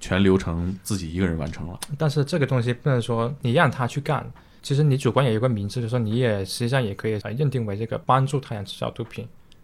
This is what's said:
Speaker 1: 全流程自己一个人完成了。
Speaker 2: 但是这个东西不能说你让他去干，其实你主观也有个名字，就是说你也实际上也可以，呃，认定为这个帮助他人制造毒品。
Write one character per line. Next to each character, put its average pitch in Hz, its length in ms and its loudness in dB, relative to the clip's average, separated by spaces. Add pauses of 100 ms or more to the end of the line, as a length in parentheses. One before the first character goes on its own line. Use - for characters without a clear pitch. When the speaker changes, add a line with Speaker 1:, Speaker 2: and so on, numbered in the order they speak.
Speaker 1:
全 92 200 0
流 95 160 6
程 90 460 -2
自 104 160 -2
己 82 160 -6
一 90 60 -2
个 98 60 4
人 82 120 0
完 78 120 -2
成 - 180 -10
了。 90 100 -10 (180)
Speaker 2:
但 151 140 2
是 139 140 2
这 156 120 -2
个 143 80 2
东 127 160 2
西 120 140 0
不 - 160 -2
能 123 100 2
说 117 400 -2
你 120 120 0
让 143 180 6
他 131 160 -2
去 - 140 -4
干， 135 280 -4 (320)
其 - 140 -2
实 139 80 4
你 139 160 4
主 131 120 2
观 127 140 4
也 120 80 4
有 110 80 2
个 127 80 2
名 101 200 0
字， - 80 -6
就 123 60 -2
是 113 60 -4
说 120 80 -2
你 110 200 0
也 110 280 2
实 - 140 -8
际 120 100 0
上 131 140 2
也 101 120 -2
可 113 140 -4
以， 107 120 0
呃， 107 100 -8
认 139 180 0
定 127 160 0
为 101 120 -4
这 113 100 -4
个 110 100 -4
帮 131 300 2
助 135 140 -2
他 - 160 -10
人 101 80 -6
制 - 140 -12
造 117 120 -2
毒 120 140 -10
品。 110 220 -10 (380)